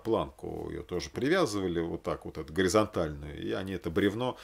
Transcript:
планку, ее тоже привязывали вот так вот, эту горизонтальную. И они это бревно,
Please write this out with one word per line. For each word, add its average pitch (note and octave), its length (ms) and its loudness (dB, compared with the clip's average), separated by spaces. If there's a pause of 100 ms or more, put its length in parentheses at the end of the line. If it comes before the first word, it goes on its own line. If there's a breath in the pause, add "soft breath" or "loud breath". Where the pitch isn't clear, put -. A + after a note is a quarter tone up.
планку, D#2 640 -2
ее D#2 120 -6
тоже F2 260 -4
привязывали G#2 720 2
вот E2+ 220 -2
так E2+ 240 -4
вот, - 100 -10
эту D#2 160 -8
горизонтальную. E2 880 2
И G#2 100 -4
они F#2+ 200 -4
это F2+ 160 -4
бревно, G2+ 560 2